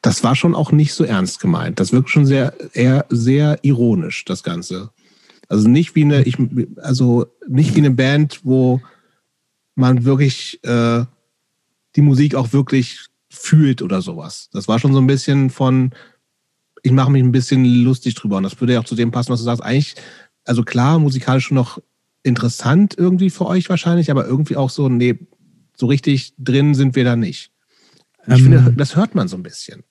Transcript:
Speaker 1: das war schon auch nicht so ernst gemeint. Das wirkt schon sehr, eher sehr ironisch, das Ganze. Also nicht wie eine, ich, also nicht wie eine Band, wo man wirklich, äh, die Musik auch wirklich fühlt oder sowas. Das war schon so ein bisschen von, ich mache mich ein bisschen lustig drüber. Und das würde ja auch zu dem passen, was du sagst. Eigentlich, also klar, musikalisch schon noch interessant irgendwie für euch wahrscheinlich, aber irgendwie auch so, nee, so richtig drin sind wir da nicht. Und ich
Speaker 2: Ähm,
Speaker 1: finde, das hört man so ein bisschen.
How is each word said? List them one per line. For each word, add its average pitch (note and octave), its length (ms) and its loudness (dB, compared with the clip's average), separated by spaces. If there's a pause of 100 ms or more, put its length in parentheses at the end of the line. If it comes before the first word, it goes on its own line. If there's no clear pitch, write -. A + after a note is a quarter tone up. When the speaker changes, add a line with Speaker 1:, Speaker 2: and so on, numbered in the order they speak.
Speaker 1:
das - 220 -2
war A#2 120 2
schon E3+ 180 0
auch - 180 -2
nicht D3+ 220 2
so - 100 -2
ernst F#2+ 360 -4
gemeint. E2+ 400 -4
Das F#2+ 120 -2
wirkt B2+ 180 0
schon D3 160 2
sehr, C3+ 280 0 (200)
eher C3 340 0
sehr C#3 540 0
ironisch, A#2 640 0
das - 180 -8
Ganze. F2+ 480 -10 (580)
Also G#2+ 200 2
nicht D3 260 2
wie D#3 100 2
eine, C#3+ 200 4
ich, B2 120 -2 (400)
also B2 500 0 (220)
nicht C3 260 0
wie D#3 60 4
eine C#3+ 100 4
Band, C3+ 540 0
wo B2+ 360 2 (960)
man B2+ 280 2
wirklich, C3+ 600 -2
äh, A#2 400 0 (920)
die C#3+ 60 4
Musik C#3+ 320 2
auch A#2+ 180 -4
wirklich C3 540 -2 (240)
fühlt D3 520 2
oder F#2 200 -4
sowas. E2 500 -14
Das G2 160 -10
war G#2+ 100 0
schon C3+ 140 0
so C3+ 80 2
ein C3 60 4
bisschen C#3 440 0
von, C3 420 -2 (920)
ich B2+ 100 2
mache C3 180 2
mich C3+ 120 4
ein B2 100 2
bisschen C3 320 0
lustig B2 500 0
drüber. G2+ 220 -6
Und F#2+ 80 -2
das - 160 -10
würde B2 140 0
ja A#2 60 0
auch A2+ 40 -8
zu - 100 -10
dem A#2 160 -2
passen, A#2+ 220 -6
was A#2 80 -4
du A#2 40 -10
sagst. A#2+ 180 -4
Eigentlich, C3+ 320 -4 (500)
also A#2 180 -2
klar, C3 360 0
musikalisch C3 480 -2
schon C#3+ 100 -2
noch B2+ 220 -2 (440)
interessant B2+ 760 0
irgendwie F3+ 340 0
für - 160 -6
euch F3+ 220 -2
wahrscheinlich, E3+ 420 0
aber C3 160 -2
irgendwie C#3+ 300 -2
auch C3+ 140 -2
so, C#3+ 180 -2
nee, B2 300 0 (580)
so B2+ 100 -4
richtig C#3 520 -2
drin C#3 360 2
sind C3 200 0
wir C3 100 0
da A#2+ 120 0
nicht. G#2 340 -6 (760)
Und B2+ 80 2
ich C3 100 8
Speaker 2:
Ähm, C3+ 80 8
Speaker 1:
finde, B2 240 6
das C#3 180 -4
hört G#3 200 -2
man B2 120 -2
so F#2 100 -10
ein F2+ 60 -12
bisschen. - 480 -20